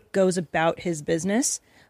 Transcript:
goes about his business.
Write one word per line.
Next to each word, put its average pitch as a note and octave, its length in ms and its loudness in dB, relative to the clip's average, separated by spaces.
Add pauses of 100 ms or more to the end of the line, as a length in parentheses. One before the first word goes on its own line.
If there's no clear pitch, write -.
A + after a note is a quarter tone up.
(120)
goes F#3 260 2
about E3 420 0
his E3 220 -4
business. F3 600 0 (280)